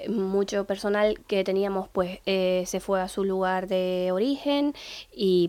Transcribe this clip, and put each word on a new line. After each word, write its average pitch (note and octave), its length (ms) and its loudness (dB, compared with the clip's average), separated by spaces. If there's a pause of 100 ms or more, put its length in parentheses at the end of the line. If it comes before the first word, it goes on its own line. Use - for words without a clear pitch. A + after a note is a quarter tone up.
mucho G3+ 580 0
personal G#3 600 0
que F#3+ 180 0
teníamos, G3 440 0
pues, F#3 400 -2
eh, F#3 400 2
se F#3 120 -4
fue F#3+ 220 0
a F#3 60 -2
su G3 160 -4
lugar F#3+ 440 0
de F#3 460 0
origen C#4+ 640 0 (360)
y F#3 380 4